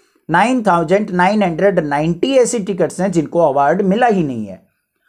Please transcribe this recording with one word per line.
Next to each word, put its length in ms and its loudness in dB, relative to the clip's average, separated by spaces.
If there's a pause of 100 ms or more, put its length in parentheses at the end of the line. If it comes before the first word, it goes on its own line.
(280)
नाइन 340 2
थाउजेंड 500 0
नाइन 300 2
हंड्रेड 380 0
नाइंटी 580 -2
ऐसी 220 2
टिकट्स 400 -4
हैं 120 -2
जिनको 280 -2
अवार्ड 440 2
मिला 220 2
ही 180 2
नहीं 220 -6
है, 160 -18 (460)